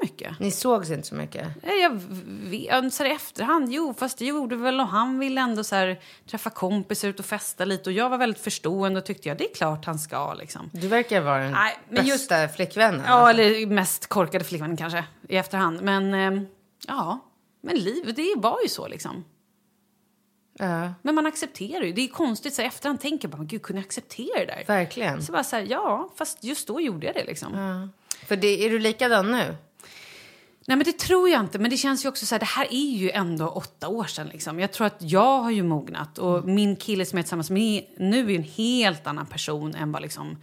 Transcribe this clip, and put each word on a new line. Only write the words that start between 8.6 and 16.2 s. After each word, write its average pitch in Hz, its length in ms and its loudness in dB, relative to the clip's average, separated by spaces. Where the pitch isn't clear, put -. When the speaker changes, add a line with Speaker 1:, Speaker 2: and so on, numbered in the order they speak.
Speaker 1:
och 185 60 -8
tyckte, - 220 -6
ja, 143 60 -2
det 294 160 -4
är - 40 -18
klart 156 300 -2
han 160 140 -4
ska, 143 360 -6
liksom. - 380 -12
Speaker 2:
Du 170 160 -6
verkar 226 320 2
vara 143 220 2
den 135 100 -2
Speaker 1:
Nej, 208 260 2
men 240 180 2
just 269 220 0
Speaker 2:
bästa 156 260 2
flickvännen, 185 520 2
Speaker 1:
Ja, 247 60 6
Speaker 2:
alltså. 240 300 10
Speaker 1:
eller 220 240 6
mest 196 400 2
korkade 180 380 2
flickvännen 151 320 -4
kanske 165 280 -4
i - 80 0
efterhand. 185 460 0
Men, 196 320 2
ehm, 190 320 2